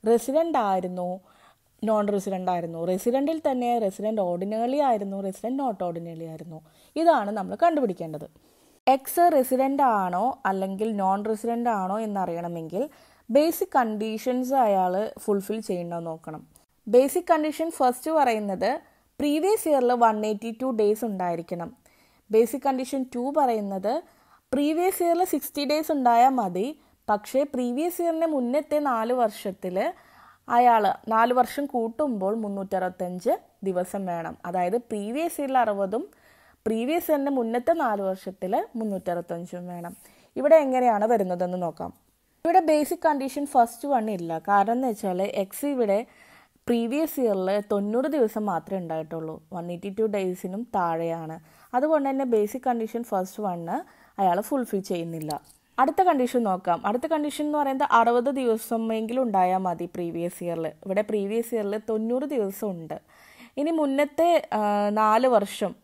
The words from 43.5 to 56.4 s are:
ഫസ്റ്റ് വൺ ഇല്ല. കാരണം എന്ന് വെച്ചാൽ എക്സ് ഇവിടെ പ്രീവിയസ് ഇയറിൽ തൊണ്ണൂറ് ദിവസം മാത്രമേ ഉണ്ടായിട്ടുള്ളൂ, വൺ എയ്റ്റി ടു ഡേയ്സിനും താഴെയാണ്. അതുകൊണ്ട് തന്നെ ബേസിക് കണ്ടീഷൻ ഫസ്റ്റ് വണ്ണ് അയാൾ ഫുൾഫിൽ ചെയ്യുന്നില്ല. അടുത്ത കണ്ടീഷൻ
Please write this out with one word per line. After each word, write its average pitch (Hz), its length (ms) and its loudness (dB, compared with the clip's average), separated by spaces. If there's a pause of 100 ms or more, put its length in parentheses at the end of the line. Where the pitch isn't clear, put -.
ഫസ്റ്റ് 247 400 2
വൺ 220 140 0 (100)
ഇല്ല. 165 200 -4 (100)
കാരണം 202 280 4
എന്ന് 262 160 0
വെച്ചാൽ 185 280 -4 (220)
എക്സ് 285 320 -4
ഇവിടെ 208 240 2 (680)
പ്രീവിയസ് 240 560 0
ഇയറിൽ 190 260 0 (220)
തൊണ്ണൂറ് 214 440 0
ദിവസം 220 360 0
മാത്രമേ 180 320 -4
ഉണ്ടായിട്ടുള്ളൂ, 160 520 -8 (200)
വൺ 170 180 -8
എയ്റ്റി 190 240 -10
ടു 220 80 2 (100)
ഡേയ്സിനും 185 460 -4 (160)
താഴെയാണ്. 165 580 -2 (400)
അതുകൊണ്ട് 285 340 2
തന്നെ 269 160 0 (100)
ബേസിക് 214 340 0
കണ്ടീഷൻ 233 400 -4
ഫസ്റ്റ് 190 380 -2
വണ്ണ് 175 280 -6 (460)
അയാൾ 185 260 4
ഫുൾഫിൽ 240 340 -2 (100)
ചെയ്യുന്നില്ല. 165 420 -4 (480)
അടുത്ത 285 260 2
കണ്ടീഷൻ 254 400 2